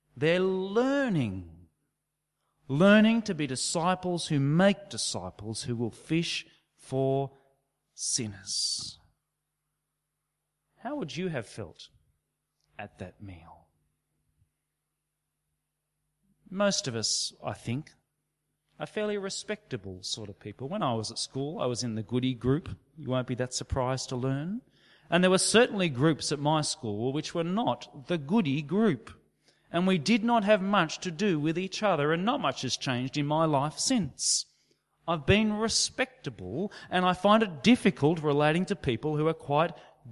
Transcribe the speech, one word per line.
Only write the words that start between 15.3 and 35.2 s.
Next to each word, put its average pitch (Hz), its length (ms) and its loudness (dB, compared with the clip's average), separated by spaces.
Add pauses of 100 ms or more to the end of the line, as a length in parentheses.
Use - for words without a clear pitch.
Most 190 380 -2
of 113 80 -4
us, - 380 -4 (100)
I 117 80 -6
think, 123 400 -8 (880)
are 151 60 -8
fairly 208 320 -4
respectable 127 840 -10
sort 107 260 -8
of 98 100 -18
people. 120 300 -12
When 202 120 -6
I 135 120 0
was 110 180 -4
at 113 80 -10
school, 143 400 -6
I - 60 0
was 123 180 -2
in 117 120 -4
the 110 60 -4
goody 123 320 -2
group. 123 440 -2 (200)
You 139 120 -10
won't 127 180 -2
be 127 80 -6
that 127 180 -4
surprised 127 540 -4
to 131 80 -6
learn. 139 460 -4 (480)
And 175 120 4
there 185 100 6
were 190 60 6
certainly 202 520 4
groups 143 420 2
at 147 80 -4
my 151 220 2
school 117 500 -4
which 151 240 -6
were 170 80 0
not 180 640 -4
the 175 100 0
goody 151 440 0
group. 170 500 0 (580)
And 170 160 0
we 190 120 4
did 196 260 2
not 233 220 2
have 208 160 4
much 190 380 0
to 185 120 -6
do 165 300 0
with 156 160 0
each 185 260 -6
other, 156 300 2
and 175 100 -2
not 254 160 0
much 143 220 -2
has 127 160 -4
changed 131 400 -4
in 147 80 0
my 151 180 2
life 151 340 0
since. - 680 0 (600)
I've 165 200 -2